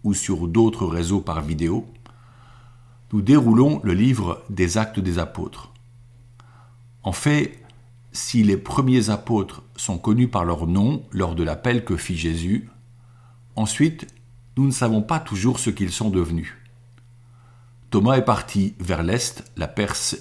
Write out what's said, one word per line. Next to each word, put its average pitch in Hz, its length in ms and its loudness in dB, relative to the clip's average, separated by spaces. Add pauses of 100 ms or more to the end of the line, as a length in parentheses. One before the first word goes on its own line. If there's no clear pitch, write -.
ou 104 100 0
sur 87 340 -2
d'autres 110 380 2
réseaux 85 340 0
par 80 220 -4
vidéo, 82 440 -2 (1300)
nous 107 100 2
déroulons 127 640 6
le 95 100 0
livre 104 560 0
des 92 280 0
Actes 110 240 -2
des 87 180 -2
Apôtres. - 540 -10 (1300)
En 98 80 -2
fait, - 500 0 (520)
si - 280 0
les 104 140 4
premiers 127 540 2
apôtres 104 540 -2 (120)
sont 95 220 -6
connus 117 320 2
par 92 160 0
leur 85 200 -2
nom 101 460 2
lors 87 240 -2
de 85 80 -2
l'appel 117 400 -2
que 90 140 -2
fit - 180 -6
Jésus, 82 540 -2 (880)
ensuite, 139 500 0 (480)
nous 131 100 2
ne 139 60 2
savons 113 300 2
pas 160 180 -2
toujours 120 400 -2
ce 113 120 -2
qu'ils 95 200 -4
sont 107 180 -2
devenus. 82 440 -2 (1400)
Thomas 113 260 4
est 131 80 4
parti 104 560 0
vers 85 240 -2
l'Est, - 540 -4
la 82 100 -4
Perse - 540 -4